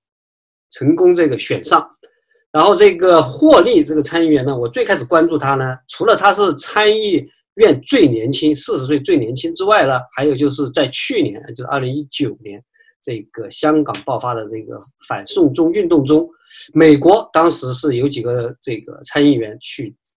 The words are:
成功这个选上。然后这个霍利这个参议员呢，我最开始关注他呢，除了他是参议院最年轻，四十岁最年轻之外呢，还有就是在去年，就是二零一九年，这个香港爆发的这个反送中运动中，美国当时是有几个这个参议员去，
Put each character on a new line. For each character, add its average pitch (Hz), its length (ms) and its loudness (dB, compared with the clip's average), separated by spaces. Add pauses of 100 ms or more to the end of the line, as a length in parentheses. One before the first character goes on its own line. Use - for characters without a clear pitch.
(680)
成 147 260 0
功 180 200 4
这 170 120 2
个 127 120 -4
选 - 240 -6
上。 - 260 0 (640)
然 156 120 4
后 196 120 6
这 190 200 6
个 170 280 4
霍 302 380 4
利 214 200 4
这 156 140 -2
个 151 80 0
参 165 200 -2
议 165 40 0
员 139 180 2
呢， 139 100 -4
我 120 140 -4
最 233 160 -2
开 196 100 0
始 - 80 -4
关 165 240 2
注 160 80 -2
他 135 200 -2
呢， 131 200 -6 (120)
除 - 180 -8
了 214 100 4
他 196 160 2
是 190 220 0
参 214 420 -2
议 202 300 -2 (300)
院 190 260 4
最 214 260 2
年 117 240 -2
轻， 151 220 0
四 170 240 -4
十 131 80 -6
岁 143 140 -2
最 156 180 0
年 117 160 -4
轻 165 220 -6
之 185 80 -6
外 196 220 2
呢， 131 80 0 (220)
还 135 100 -2
有 143 100 0
就 139 140 0
是 127 220 -6
在 135 180 -2
去 262 320 -4
年， - 200 -6 (140)
就 123 80 -14
是 - 20 -14
二 139 140 -4
零 127 140 -6
一 147 120 -6
九 - 380 -6
年， 101 200 -18 (380)
这 113 200 -10 (100)
个 107 180 -14
香 151 340 0
港 123 120 -10 (100)
爆 123 140 -4
发 123 140 -6
的 110 140 -10
这 110 140 -12
个 110 180 -16 (280)
反 101 180 -10
送 147 280 0
中 170 180 0
运 190 160 -2
动 151 180 2
中， 156 240 0 (440)
美 151 240 6
国 185 340 2
当 165 180 2
时 127 240 -6
是 127 220 -4
有 131 120 0
几 135 140 -6
个 120 400 -6
这 117 180 -8
个 - 240 -18
参 147 220 -2
议 143 80 6
员 110 260 -6
去， - 360 -12 (220)